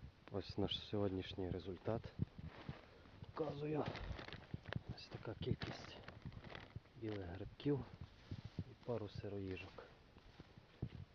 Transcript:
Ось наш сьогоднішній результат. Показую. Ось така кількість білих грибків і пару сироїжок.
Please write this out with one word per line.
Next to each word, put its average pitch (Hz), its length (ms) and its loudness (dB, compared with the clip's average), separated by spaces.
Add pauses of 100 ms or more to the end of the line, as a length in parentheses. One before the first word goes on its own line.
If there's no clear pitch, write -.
(320)
Ось - 260 0
наш 98 200 6
сьогоднішній 95 720 4
результат. 92 640 2 (1080)
Показую. 147 640 2 (1080)
Ось - 120 -10
така - 280 -2
кількість - 640 2 (1000)
білих 104 260 2
грибків 101 580 4 (760)
і - 160 -2 (100)
пару 110 240 4
сироїжок. 98 840 -2 (1200)